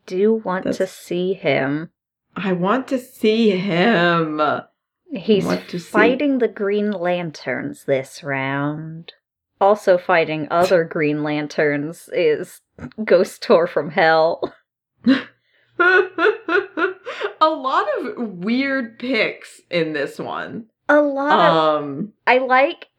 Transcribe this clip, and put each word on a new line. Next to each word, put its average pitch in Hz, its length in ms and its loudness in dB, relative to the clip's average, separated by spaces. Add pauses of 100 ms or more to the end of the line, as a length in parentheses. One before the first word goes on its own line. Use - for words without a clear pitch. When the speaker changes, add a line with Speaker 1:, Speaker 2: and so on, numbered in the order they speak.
Speaker 1:
do 202 280 2
want 196 320 -4
Speaker 2:
That's 196 120 -4
Speaker 1:
to 190 100 -2
see 180 460 -4
him. 143 580 -2 (440)
Speaker 2:
I 185 160 -4
want 196 380 0
to 262 100 -2
see 226 500 0
him. 170 880 2 (720)
Speaker 1:
He's 190 340 0
Speaker 2:
Want 185 240 -2
to 180 100 -8
see 165 100 -16
Speaker 1:
fighting 254 480 2
the 233 100 2
Green 208 440 -2
Lanterns 170 960 -6
this 135 380 -2
round. 143 920 -6 (460)
Also 202 380 4
fighting 156 540 0
other 175 320 4
Green 151 400 -2
Lanterns 147 920 -4
is 151 480 0 (420)
Ghost 208 380 0
Tour 175 240 4
from 156 240 -4
Hell. 160 680 2
<laughs> - 40 -20 (420)
Speaker 2:
<laughs> - 760 -2
A 370 260 4 (1400)
lot 311 460 0 (120)
of 269 180 -10
weird 233 840 -4
picks - 680 -4
in 160 240 -2
this - 260 -6
one. 92 460 -10 (240)
Speaker 1:
A 294 120 6
lot 285 300 -2
of 160 520 4
Speaker 2:
Um, 143 300 -10 (140)
Speaker 1:
I 240 120 6
like 262 480 0 (120)